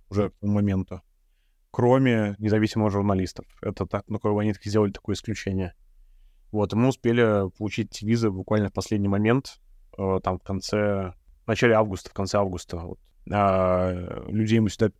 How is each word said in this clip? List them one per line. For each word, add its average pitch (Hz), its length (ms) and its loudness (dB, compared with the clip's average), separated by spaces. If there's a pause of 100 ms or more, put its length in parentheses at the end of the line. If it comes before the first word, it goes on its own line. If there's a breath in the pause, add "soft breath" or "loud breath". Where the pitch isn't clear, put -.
(100)
уже 98 200 0
к - 100 -20
тому 101 140 0
моменту, 95 460 0 (720)
кроме 120 680 2
независимых 107 520 2
журналистов. 98 560 -2 (140)
Это 98 260 -6
так, 101 220 -6
ну, 104 100 -6
как 107 140 0
бы 104 80 0
они 104 120 0
так - 120 -8
сделали 104 260 2
такое - 240 -6
исключение. 95 600 -6 (760)
Вот, 104 220 0
и 107 40 0
мы 120 120 4
успели 117 680 2
получить 104 460 -6
визы 113 280 0
буквально 98 380 -2
в - 40 -10
последний 101 360 -2
момент, 107 520 0 (360)
э, 95 280 -2
там 92 160 -2
в - 20 -20
конце, 98 720 -4 (300)
в - 40 -20
начале 113 260 4
августа, 107 360 0
в - 40 -20
конце 98 240 -2
августа. 90 400 -4
Вот. 85 200 -12 (320)
А 92 960 0
людей 110 320 2
мы 104 100 2
сюда 110 300 0